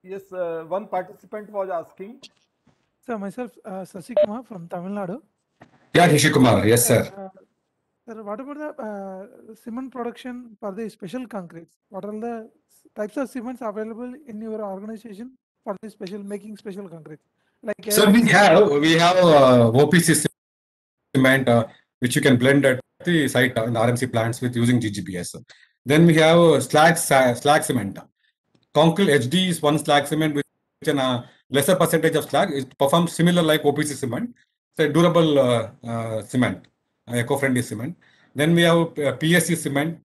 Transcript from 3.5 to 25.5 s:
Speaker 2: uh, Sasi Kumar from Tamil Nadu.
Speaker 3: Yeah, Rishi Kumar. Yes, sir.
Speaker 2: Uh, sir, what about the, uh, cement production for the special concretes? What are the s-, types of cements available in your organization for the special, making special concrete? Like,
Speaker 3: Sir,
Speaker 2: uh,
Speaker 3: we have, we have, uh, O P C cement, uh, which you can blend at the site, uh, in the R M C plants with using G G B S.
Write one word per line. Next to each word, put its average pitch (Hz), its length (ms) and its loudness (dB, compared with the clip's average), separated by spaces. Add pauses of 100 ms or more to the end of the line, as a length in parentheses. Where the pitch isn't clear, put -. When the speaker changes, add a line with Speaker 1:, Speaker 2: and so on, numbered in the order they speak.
Speaker 2:
uh, 190 180 -12
Sasi 196 300 -16
Kumar 214 300 0
from 175 220 -16
Tamil 180 260 -10
Nadu. 202 280 -8 (760)
Speaker 3:
Yeah, 170 120 6
Rishi 147 240 4
Kumar. 110 360 4
Yes, 113 200 4
sir. 107 160 2 (120)
Speaker 2:
Uh, 196 140 -16 (800)
sir, 220 160 -18
what 208 180 -10
about 277 160 -14
the, 302 260 -14
uh, 202 800 -16
cement 247 300 -12
production 240 680 -12
for 202 140 -10
the 214 160 -10
special 214 380 -12
concretes? 170 500 -16 (140)
What 190 160 -14
are 214 120 -12
the 226 320 -12 (160)
s-, - 200 -20 (100)
types 214 220 -8
of 262 100 -4
cements 247 320 -12
available 226 540 -10 (120)
in 214 140 -14
your 220 240 -10
organization 214 680 -14 (300)
for 202 200 -10
the 220 80 -16
special, 202 320 -12
making 208 340 -12
special 196 320 -14
concrete? 156 320 -20 (400)
Like, 214 140 -6 (160)
Speaker 3:
Sir, 208 160 4
Speaker 2:
uh, 202 60 6
Speaker 3:
we 226 160 4
have, 190 420 6
we 147 220 2
have, 170 240 4
uh, 131 580 6
O 147 140 6
P 175 100 4
C 165 160 2 (1000)
cement, 131 360 2
uh, 117 180 4 (320)
which 123 160 -2
you 143 80 0
can 131 140 6
blend 135 280 2
at 127 140 2 (240)
the 160 240 0
site, 127 320 0
uh, 113 60 -2
in 120 80 -4
the 113 80 -2
R 117 80 2
M 123 80 0
C 123 100 -4
plants 117 340 -4
with 117 140 -4
using 120 260 2
G 110 120 -6
G 101 80 -8
B 90 160 -10
S. - 180 -10 (500)